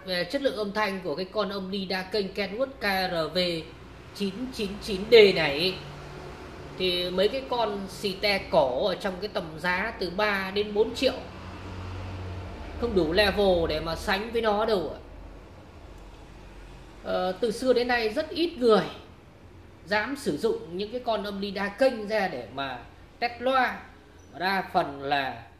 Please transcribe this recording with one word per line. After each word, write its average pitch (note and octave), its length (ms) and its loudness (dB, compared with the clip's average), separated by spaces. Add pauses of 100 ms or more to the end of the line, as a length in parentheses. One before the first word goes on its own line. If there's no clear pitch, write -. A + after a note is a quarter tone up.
về F3+ 200 0
chất C4+ 180 -2
lượng A#3 140 2
âm G#3 160 -2
thanh G3+ 320 0
của D#3 100 -2
cái F3+ 100 -4
con G3 240 -2
âm F#3+ 220 -6
ly G3 140 -2
đa F#3 180 -2
kênh G3+ 320 -2
Kenwood G#3 320 -2
K F#3+ 440 0
R D#3+ 240 0
V F#3 40 4 (760)
chín G3 200 -2 (200)
chín G3+ 160 -4 (120)
chín G3 180 -4 (100)
D A#3+ 40 8
này F3+ 360 10
ấy, E3+ 240 0 (1040)
thì F3+ 320 0
mấy F#3 180 4
cái C4 220 -2
con A3 280 0 (100)
xì - 240 -4
te G3+ 260 2 (120)
cổ C#3+ 360 4
ở F#3 80 2
trong F#3 260 -4
cái G#3 80 -4
tầm G3 160 -4 (140)
giá F3+ 400 0
từ F3 180 -2
ba G3 380 2
đến G#3 200 0
bốn A#3 200 4
triệu - 200 2 (1700)
không A#3 140 0
đủ E3 180 4
level F#3+ 560 6
để D3+ 120 0
mà D#3+ 160 -4
sánh G#3 360 -2
với A3+ 100 0
nó G#3+ 240 4
đâu F3+ 280 2
ạ. - 40 -14 (2000)
Ờ, F#3 280 0
từ A3 180 0
xưa B3+ 220 2
đến A#3+ 160 4
nay A#3 200 2
rất B3 220 -2
ít D#4+ 280 -2
người A3 260 8 (1000)
dám G#3+ 320 0
sử F3 200 -2
dụng G#3+ 400 -2
những G#3 160 -6
cái B3 120 -4
con G#3+ 200 0
âm G3+ 160 -6
ly G3+ 100 -4
đa G3 180 -2
kênh A3+ 400 2
ra G3+ 200 2
để B2 260 -6
mà C3+ 240 -4 (400)
test A#3+ 200 -2
loa. A#3+ 420 2 (580)
Đa F#3 340 0
phần C#3+ 300 0
là, C3+ 400 0 (180)